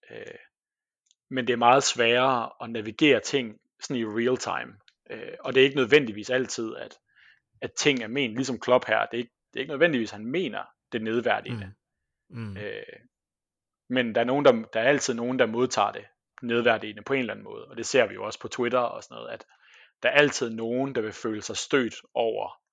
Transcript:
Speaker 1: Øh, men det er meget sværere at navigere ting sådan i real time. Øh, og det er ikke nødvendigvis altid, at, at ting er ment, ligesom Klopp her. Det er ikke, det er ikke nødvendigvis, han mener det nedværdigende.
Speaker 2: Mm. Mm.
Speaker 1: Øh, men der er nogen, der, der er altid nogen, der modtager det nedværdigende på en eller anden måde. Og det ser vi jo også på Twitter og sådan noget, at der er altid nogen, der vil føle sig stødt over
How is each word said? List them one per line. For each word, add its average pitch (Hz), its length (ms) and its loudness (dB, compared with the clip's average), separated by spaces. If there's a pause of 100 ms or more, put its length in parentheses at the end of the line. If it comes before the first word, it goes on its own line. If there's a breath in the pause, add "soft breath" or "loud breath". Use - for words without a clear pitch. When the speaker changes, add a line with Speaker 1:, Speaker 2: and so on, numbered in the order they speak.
Speaker 1:
Øh, - 160 -14 (1040)
men 131 180 -2
det 123 60 4
er 117 40 2
meget 123 260 8
sværere 120 680 2 (120)
at 120 80 -10
navigere 113 500 4
ting 117 380 -4 (240)
sådan 127 200 -4
i 113 40 -2
real 117 320 0
time. 73 400 -8 (320)
Øh, - 300 -14
og 131 160 -8
det 131 60 8
er 131 40 10
ikke 139 120 -2
nødvendigvis 117 520 4
altid, 127 460 -2
at, - 240 -14 (640 soft breath)
at 123 120 -8
ting 135 300 0
er 107 40 -8
ment, 123 280 -2
ligesom 127 240 -4
Klopp 127 280 2
her. 110 180 2
Det - 120 -10
er 123 40 -2
ikke, 120 120 -10 (200)
det 120 60 -8
er - 20 -6
ikke 139 120 -8
nødvendigvis, 135 380 2
han 107 140 -12
mener 127 380 -4 (280)
det 117 100 -4
nedværdigende. 110 720 -2 (560)
Speaker 2:
Mm. 117 120 -16
Mm. 101 160 -10
Speaker 1:
Øh, 104 260 -10 (1040)
men 123 260 0
der 117 60 2
er 117 40 2
nogen, 139 200 2
der, 135 60 10 (220)
der 113 60 0
er 120 100 4
altid 139 240 2
nogen, 123 260 -4
der 123 60 6
modtager 113 460 0
det 110 140 -12 (360)
nedværdigende 113 600 0
på 139 100 -2
en 135 60 0
eller 110 140 -4
anden 104 100 -12
måde. 107 220 -14
Og - 120 -18
det 117 80 -8
ser 127 220 4
vi 101 60 -10
jo 101 100 -10
også 107 160 -10
på - 80 -14
Twitter 120 320 0
og 117 240 -4
sådan - 120 -20
noget, 117 140 -12
at 113 160 -12 (580 soft breath)
der 120 60 4
er 135 40 -2
altid 139 360 4
nogen, 120 460 -4
der 120 60 0
vil 107 120 -6
føle 107 280 -6
sig - 160 -8
stødt 127 380 0 (180)
over 110 480 -4 (120)